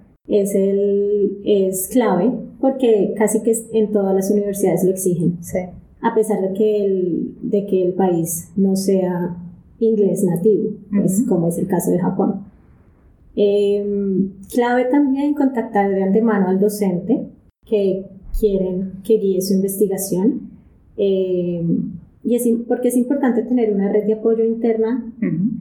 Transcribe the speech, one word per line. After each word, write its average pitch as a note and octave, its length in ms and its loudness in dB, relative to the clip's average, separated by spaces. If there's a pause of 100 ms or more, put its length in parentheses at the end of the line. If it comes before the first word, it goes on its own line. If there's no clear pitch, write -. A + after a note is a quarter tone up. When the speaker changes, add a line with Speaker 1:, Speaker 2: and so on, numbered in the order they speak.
(280)
Speaker 1:
es G3+ 260 2
el, G3+ 920 0
es F#3+ 440 0
clave G#3+ 420 2 (300)
porque A3+ 580 2
casi G#3+ 240 2
que A3+ 100 2 (200)
en G#3+ 200 0
todas G3 220 2
las F#3+ 160 0
universidades G3 540 0
lo F#3 80 4
exigen. F3 500 0
Speaker 2:
Sí. - 160 -6 (440)
Speaker 1:
A - 120 0
pesar G#3 260 0
de F#3+ 140 -2
que G#3 300 2
el, F#3 580 -2
de G3+ 240 0
que F#3 200 2
el F3+ 80 2
país F3 640 0
no F#3+ 200 2
sea F#3 600 0 (420)
inglés G#3 460 2
nativo, F3+ 460 2 (200)
pues, G3 300 0
Speaker 2:
Ujú. - 80 0
Speaker 1:
como E3+ 200 0
es E3+ 100 -2
el F3+ 80 -2
caso F3+ 240 -2
de F3+ 80 2
Japón. - 460 -2 (880)
Em, G3+ 960 0 (220)
clave B3 340 2
también C#4+ 480 2
contactar A3+ 560 0
de F#3+ 120 0
antemano G3 460 2
al F#3+ 120 2
docente G3+ 640 0 (440)
que G3 380 0 (340)
quieren F#3+ 560 -2 (100)
que A3+ 140 2
guíe F#3+ 220 0
su G3 140 0
investigación. F#3+ 960 0 (460)
Em, F3+ 960 -2 (320)
y A3 120 0
es A#3+ 100 0
im-, A3+ 200 0
porque B3 220 0
es A#3+ 80 0
importante B3 460 0
tener A#3 300 0
una G3 180 0
red G#3 140 2
de G#3+ 100 2
apoyo A3+ 300 0
interna A3+ 600 0 (140)
Speaker 2:
Ujú. F3+ 420 -2